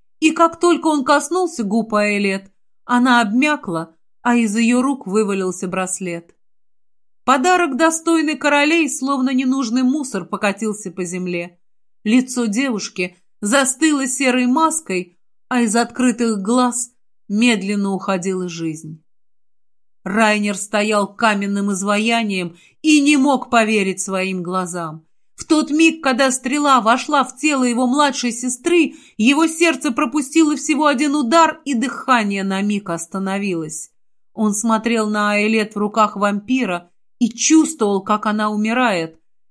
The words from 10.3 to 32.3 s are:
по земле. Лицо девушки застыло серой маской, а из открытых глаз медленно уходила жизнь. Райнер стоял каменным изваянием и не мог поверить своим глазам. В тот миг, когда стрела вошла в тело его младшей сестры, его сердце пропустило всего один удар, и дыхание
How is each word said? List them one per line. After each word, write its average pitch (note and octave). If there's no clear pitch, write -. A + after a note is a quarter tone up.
по F3+
земле. F3
Лицо B3
девушки G3+
застыло C4+
серой B3+
маской, B3+
а D#3
из A3
открытых A#3
глаз A#3+
медленно G3+
уходила F#3
жизнь. D#3+
Райнер G#3
стоял G#3
каменным G3+
изваянием G3+
и D4+
не D4
мог C4
поверить G#3+
своим F#3+
глазам. E3+
В -
тот D#4
миг, D#4+
когда C4
стрела C4+
вошла B3+
в -
тело C#4+
его B3
младшей C4+
сестры, C4+
его C#4+
сердце D#4+
пропустило D4
всего D4+
один C#4+
удар, D#4
и C#4
дыхание A3